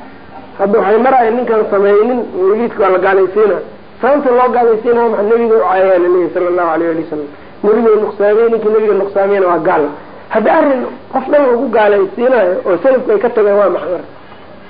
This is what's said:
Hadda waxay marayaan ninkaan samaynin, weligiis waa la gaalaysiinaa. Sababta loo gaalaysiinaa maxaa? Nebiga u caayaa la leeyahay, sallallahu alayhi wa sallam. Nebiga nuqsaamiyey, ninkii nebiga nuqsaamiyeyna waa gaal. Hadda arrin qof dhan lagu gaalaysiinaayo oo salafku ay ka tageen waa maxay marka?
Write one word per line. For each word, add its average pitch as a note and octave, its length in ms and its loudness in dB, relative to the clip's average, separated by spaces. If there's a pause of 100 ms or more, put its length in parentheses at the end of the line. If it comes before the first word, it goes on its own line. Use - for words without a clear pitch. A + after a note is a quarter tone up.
(560)
Hadda G3+ 220 0
waxay G3+ 200 2
marayaan A#3+ 380 2
ninkaan A3+ 320 0
samaynin, G#3 520 2 (120)
weligiis G3+ 460 -2
waa G3 120 2
la F#3 80 2
gaalaysiinaa. F#3+ 640 0 (360)
Sababta C4+ 320 0
loo B3 180 2
gaalaysiinaa A#3 600 0
maxaa? G3+ 140 -2
Nebiga A3+ 340 2
u - 40 4
caayaa F#3 380 2
la F3 100 2
leeyahay, F3+ 240 0
sallallahu F3+ 380 -2
alayhi E3 320 -2
wa D#3 80 -10
sallam. D3+ 180 -8 (340)
Nebiga A3+ 280 2 (100)
nuqsaamiyey, G#3+ 500 0
ninkii G#3+ 220 0
nebiga G#3+ 220 2
nuqsaamiyeyna G3 520 0
waa F3 120 0
gaal. D#3+ 260 0 (440)
Hadda A3 240 0
arrin D4 300 2 (280)
qof B3+ 180 -6
dhan C#4+ 140 2
lagu B3 260 0
gaalaysiinaayo G#3+ 880 0 (100)
oo F#3 180 0
salafku C4 280 2
ay G#3 80 2
ka A#3+ 100 0
tageen G#3 280 2
waa G3+ 140 2
maxay E3+ 220 -4
marka? E3 160 -8 (600)